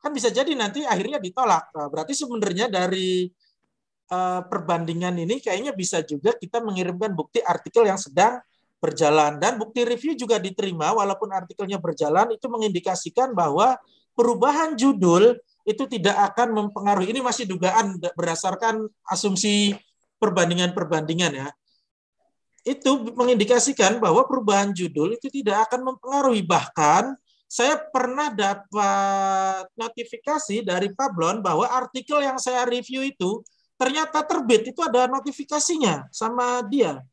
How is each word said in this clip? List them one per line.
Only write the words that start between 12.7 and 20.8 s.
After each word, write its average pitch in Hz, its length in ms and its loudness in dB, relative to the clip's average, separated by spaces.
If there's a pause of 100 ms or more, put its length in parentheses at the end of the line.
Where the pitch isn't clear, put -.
bahwa 180 480 2 (320)
perubahan 262 640 2
judul 214 600 6 (260)
itu 214 240 -2
tidak 196 460 0
akan 233 180 0
mempengaruhi. 202 640 0
Ini 262 100 -4
masih 240 240 -4
dugaan 190 480 0 (160)
berdasarkan 190 720 -2 (240)
asumsi 202 640 0 (480)
perbandingan-perbandingan 175 1120 0